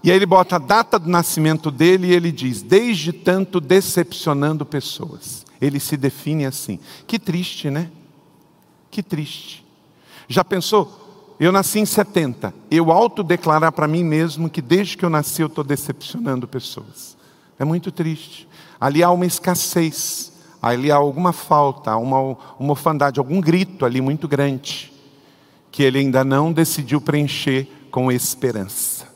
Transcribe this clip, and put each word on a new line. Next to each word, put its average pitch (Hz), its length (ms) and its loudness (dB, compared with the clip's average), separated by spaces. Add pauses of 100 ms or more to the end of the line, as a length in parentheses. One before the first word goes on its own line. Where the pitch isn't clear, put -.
e 165 60 6
aí 185 60 6
ele 196 100 4
bota 180 300 4
a - 20 2
data 208 400 2
do 165 100 -2
nascimento 160 600 2
dele 180 380 4
e 180 40 4
ele 170 180 2
diz, 127 300 -4
"Desde 185 500 2
tanto 190 480 -2
decepcionando 156 1080 0
pessoas." - 800 -10 (120)
Ele 139 220 -2
se - 160 -4
define 143 480 -2
assim. 123 340 -8 (280)
Que 226 120 -4
triste, 175 520 -6
né? 165 200 -6 (1000)
Que 208 120 -6
triste. - 600 -10 (640)
Já 175 160 2
pensou? 196 600 0 (340)
Eu 175 140 4
nasci 202 260 2
em 214 60 2
setenta. 165 680 -2 (160)
Eu 165 200 4
autodeclarar 165 840 2
pra 151 160 0
mim 165 160 0
mesmo 160 440 -2
que 160 140 -6
desde 175 340 0
que - 80 -4
eu 170 60 0
nasci 160 320 -2
eu 151 80 -2
tô 156 120 -6
decepcionando 131 840 -6
pessoas. - 680 -14 (420)
É 139 60 -2
muito 170 260 -2
triste. - 580 -8 (320)
Ali 143 220 2
há 175 80 6
uma 180 160 2
escassez. - 1040 -2 (300)
Ali 123 280 0
há 147 60 6
alguma 147 380 2
falta, 143 560 0
há 110 80 0
uma, 131 400 -2 (200)
uma 139 120 -2
orfandade, 143 480 0
algum 143 220 0
grito 175 440 0
ali 123 160 0
muito 147 260 -2
grande, 139 680 -4 (800)
que - 120 -2
ele 131 160 4
ainda 135 260 2
não 139 280 2
decidiu 151 480 0
preencher 143 680 -2 (220)
com 127 200 0
esperança. - 1040 -4